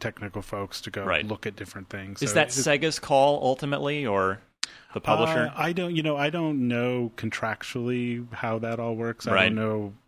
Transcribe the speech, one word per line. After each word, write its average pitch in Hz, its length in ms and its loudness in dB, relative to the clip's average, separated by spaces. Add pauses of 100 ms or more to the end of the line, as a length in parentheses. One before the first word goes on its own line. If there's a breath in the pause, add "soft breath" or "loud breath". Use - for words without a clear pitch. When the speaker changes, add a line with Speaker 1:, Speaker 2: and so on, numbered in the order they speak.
Speaker 1:
technical 104 420 -6
folks 101 380 -6
to - 100 -10
go 98 140 -6
Speaker 2:
Right. 87 200 2
Speaker 1:
look 104 220 -6
at 104 80 -6
different 98 360 -12
things. 98 320 -8
Speaker 2:
Is 139 80 0
Speaker 1:
So 104 60 -2
Speaker 2:
that 151 120 6
Speaker 1:
it's 127 180 0
Speaker 2:
Sega's 151 320 2
call 143 440 4
ultimately, 143 640 0
or 98 340 2 (540 loud breath)
the 107 80 -4
publisher? 113 520 4
Speaker 1:
Uh, - 60 -6
I 160 140 0
don't, 175 200 -2
you 160 80 2
know, 151 140 2
I 143 140 2
don't 156 360 0
know 120 500 0
contractually 120 1160 -4
how 113 280 -2
that 113 200 -4
all 117 160 -2
works. 117 300 -4
I 117 80 2
Speaker 2:
Right. 95 100 6
Speaker 1:
don't 95 120 4
know 107 360 -2 (160)